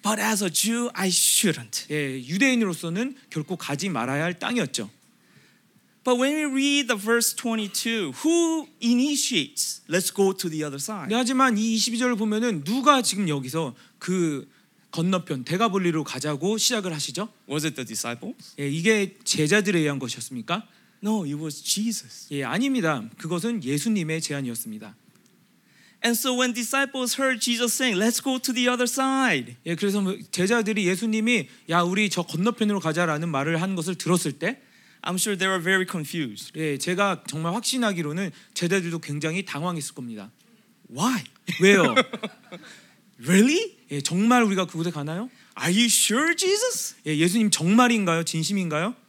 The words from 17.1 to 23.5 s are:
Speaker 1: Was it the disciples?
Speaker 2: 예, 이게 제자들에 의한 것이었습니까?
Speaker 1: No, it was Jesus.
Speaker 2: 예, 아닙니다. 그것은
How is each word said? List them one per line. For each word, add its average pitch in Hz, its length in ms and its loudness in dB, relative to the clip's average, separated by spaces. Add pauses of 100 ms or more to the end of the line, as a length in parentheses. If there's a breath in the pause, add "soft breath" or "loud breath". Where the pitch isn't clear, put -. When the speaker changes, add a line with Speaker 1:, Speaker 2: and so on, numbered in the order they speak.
Speaker 1:
Was 151 200 -2
it 143 80 -2
the 127 120 -8
disciples? 120 720 -8
Speaker 2:
예, 143 120 -4
이게 196 520 2
제자들에 175 580 2
의한 143 180 0
것이었습니까? 127 680 -6 (360 soft breath)
Speaker 1:
No, 208 220 0
it 147 100 -4
was 151 280 -8
Jesus. - 720 -4
Speaker 2:
예, 139 100 -4
아닙니다. 160 640 0 (140)
그것은 180 440 -4